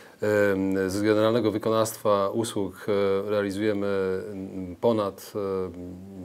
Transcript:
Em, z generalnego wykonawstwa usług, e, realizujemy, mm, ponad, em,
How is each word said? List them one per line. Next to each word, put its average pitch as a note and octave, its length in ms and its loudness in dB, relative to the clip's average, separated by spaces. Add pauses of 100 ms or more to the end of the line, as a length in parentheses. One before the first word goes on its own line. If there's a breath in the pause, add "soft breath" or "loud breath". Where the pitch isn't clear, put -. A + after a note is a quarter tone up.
(220 loud breath)
Em, F#2+ 680 2
z G2+ 120 -2
generalnego A2 480 4
wykonawstwa G#2+ 800 2
usług, G#2+ 600 -4
e, G2+ 420 2
realizujemy, G2+ 560 0
mm, F#2+ 920 -4
ponad, G#2+ 540 0
em, F#2+ 380 -4 (520)